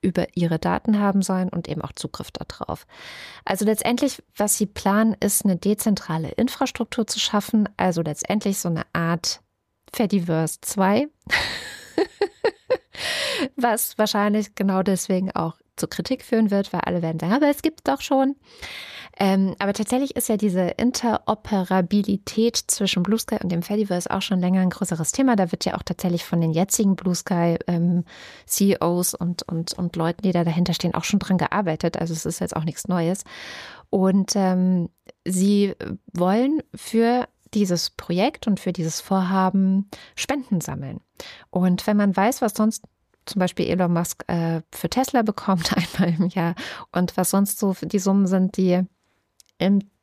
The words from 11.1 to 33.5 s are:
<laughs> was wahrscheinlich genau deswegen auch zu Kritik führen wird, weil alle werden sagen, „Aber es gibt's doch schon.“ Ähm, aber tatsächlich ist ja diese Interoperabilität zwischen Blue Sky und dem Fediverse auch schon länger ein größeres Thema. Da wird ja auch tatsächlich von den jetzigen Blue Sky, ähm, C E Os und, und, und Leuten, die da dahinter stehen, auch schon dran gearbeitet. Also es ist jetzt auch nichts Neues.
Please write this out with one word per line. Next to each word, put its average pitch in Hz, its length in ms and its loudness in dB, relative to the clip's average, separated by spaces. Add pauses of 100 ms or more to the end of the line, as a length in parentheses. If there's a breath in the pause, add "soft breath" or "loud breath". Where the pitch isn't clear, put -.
<laughs> - 600 -4 (1700 loud breath)
was 240 420 0
wahrscheinlich 208 580 2
genau 190 280 2
deswegen 185 480 0
auch 165 240 -2 (200)
zu - 120 -4
Kritik - 360 -4
führen 220 280 2
wird, 202 200 0
weil 180 100 -4
alle 175 200 -2
werden 160 180 -2
sagen, 170 140 0
„Aber 285 160 4
es 285 140 -2
gibt's 311 200 -2
doch 269 180 0
schon.“ 269 340 2 (800 loud breath)
Ähm, 190 420 2
aber 202 140 2
tatsächlich 254 420 -2
ist - 140 -4
ja 214 80 2
diese 185 240 2
Interoperabilität 202 2000 0 (100)
zwischen 190 360 0
Blue 202 160 2
Sky - 220 -4
und 185 100 -2
dem 170 120 -2
Fediverse 202 480 -2
auch 190 100 -2
schon 185 180 0
länger 185 220 2
ein 185 80 4
größeres 165 420 -2
Thema. 262 240 4
Da 185 160 2
wird - 140 -4
ja - 100 -2
auch - 80 -4
tatsächlich 175 420 -2
von 170 160 0
den 160 100 2
jetzigen 190 440 2
Blue 180 200 0
Sky, 170 420 0 (100)
ähm, 175 380 2 (400 loud breath)
C 196 280 2
E - 80 0
Os 175 340 0
und, 175 280 -4
und, 170 300 -6
und 175 220 -4
Leuten, 165 260 -2
die 190 100 2
da 170 120 2
dahinter 170 300 2
stehen, - 200 -2
auch 165 100 -4
schon - 160 2
dran 185 200 0
gearbeitet. 170 580 0
Also 165 160 -2
es 160 120 -6
ist 165 140 -6
jetzt 180 160 -4
auch 156 100 -2
nichts - 220 -6
Neues. 180 360 0 (680 loud breath)